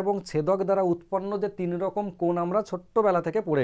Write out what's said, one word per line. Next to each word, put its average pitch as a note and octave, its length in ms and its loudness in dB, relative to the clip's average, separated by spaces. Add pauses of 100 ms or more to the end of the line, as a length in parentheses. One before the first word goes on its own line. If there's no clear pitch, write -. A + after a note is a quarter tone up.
এবং G3+ 100 0 (160)
ছেদক D#3 280 2 (100)
দ্বারা G3 140 2 (100)
উৎপন্ন F#3+ 380 -4 (120)
যে G#3 60 -2 (100)
তিন F3+ 120 -2 (140)
রকম G3 200 -2 (160)
কোণ F3 140 2 (100)
আমরা F3+ 160 0 (100)
ছোট্টবেলা F#3 560 2
থেকে E3+ 220 0
পড়ে D3 160 4